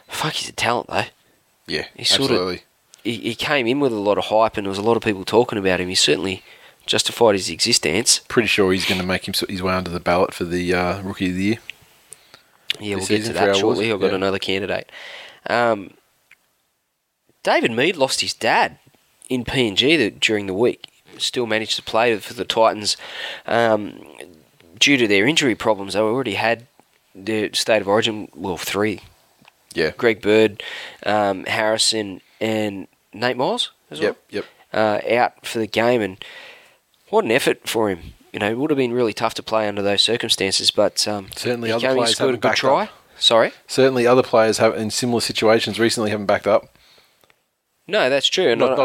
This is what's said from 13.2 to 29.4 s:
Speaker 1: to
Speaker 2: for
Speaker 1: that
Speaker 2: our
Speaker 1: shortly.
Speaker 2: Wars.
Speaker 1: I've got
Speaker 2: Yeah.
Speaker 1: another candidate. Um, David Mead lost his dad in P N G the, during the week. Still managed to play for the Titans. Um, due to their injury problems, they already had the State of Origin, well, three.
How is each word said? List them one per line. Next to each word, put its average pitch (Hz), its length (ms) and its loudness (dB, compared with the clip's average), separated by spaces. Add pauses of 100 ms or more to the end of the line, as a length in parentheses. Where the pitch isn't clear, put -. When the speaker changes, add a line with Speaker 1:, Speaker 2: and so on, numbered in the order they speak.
Speaker 1:
to - 80 -4
Speaker 2:
for 101 60 4
Speaker 1:
that - 20 4
Speaker 2:
our 98 60 4
Speaker 1:
shortly. 101 320 2
Speaker 2:
Wars. 113 80 0
Speaker 1:
I've 95 80 -2
got 95 80 2
Speaker 2:
Yeah. 98 60 -2
Speaker 1:
another 98 220 0
candidate. 95 540 -4 (560)
Um, 110 440 0 (1500)
David 240 300 0
Mead 147 240 0
lost 131 240 0
his - 140 -4
dad 147 440 0 (500)
in 123 160 -2
P 131 240 0
N 98 80 -4
G 147 200 4
the, 110 140 2
during 104 360 -2
the 95 80 -4
week. 113 340 0 (300)
Still - 280 -4
managed 110 300 -2
to - 60 -10
play 113 360 2
for - 160 -14
the 92 100 -6
Titans. 107 520 0 (500)
Um, 110 540 0 (800)
due 143 180 4
to 120 120 4
their 101 180 4
injury 143 280 2
problems, 98 400 -2
they 101 60 2
already 110 340 0
had 117 320 0 (480)
the 104 380 -4
State 110 300 2
of 95 60 -6
Origin, 107 460 0
well, 87 220 -6
three. 101 440 -2 (760)